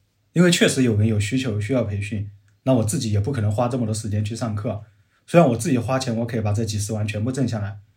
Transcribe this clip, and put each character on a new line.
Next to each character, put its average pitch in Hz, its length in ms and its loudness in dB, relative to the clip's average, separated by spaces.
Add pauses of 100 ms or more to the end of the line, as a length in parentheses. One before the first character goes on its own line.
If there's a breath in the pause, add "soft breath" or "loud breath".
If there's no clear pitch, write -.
(340)
因 170 100 4
为 175 80 6
确 175 160 4
实 135 160 2
有 110 140 4
人 107 100 4
有 107 120 2
需 131 180 -2
求 107 240 -2
需 120 100 -4
要 123 120 2
培 101 180 -4
训， 101 280 -6 (340)
那 131 100 4
我 113 100 4
自 - 160 -2
己 110 120 -2
也 104 80 2
不 98 120 -2
可 - 80 -2
能 104 100 0
花 123 180 0
这 131 100 -2
么 117 80 0
多 107 100 -2
时 107 140 -6
间 107 160 0
去 113 100 -6
上 110 180 -4
课。 104 300 -6 (420 soft breath)
虽 170 140 4
然 156 100 6
我 117 60 2
自 113 140 -4
己 123 80 2
花 120 200 -2
钱， 120 200 -2
我 117 80 -2
可 117 100 -6
以 107 60 -2
把 104 100 0
这 110 140 0
几 104 120 -4
十 104 140 -4
万 107 160 -2
全 107 160 -4
部 123 80 -2
挣 127 160 -2
下 107 120 -4
来， 101 180 -6 (200)